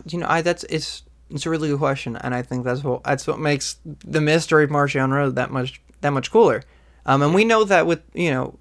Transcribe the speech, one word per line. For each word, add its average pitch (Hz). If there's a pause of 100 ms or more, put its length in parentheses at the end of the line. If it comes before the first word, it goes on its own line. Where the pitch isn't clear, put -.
you 165
know, 170
I, 165
that's, 175
it's, - (280)
it's 151
a 165
really 156
good 143
question, 135
and 127
I 123
think 123
that's 127
what, 127
that's 135
what -
makes 147
the -
mystery 156
of 143
Marchion 143
Ro 139
that 127
much, 131 (220)
that 147
much 135
cooler. 160 (440)
Um, 135
and 151
we 208
know 220
that 180
with, 165 (100)
you 170
know, 131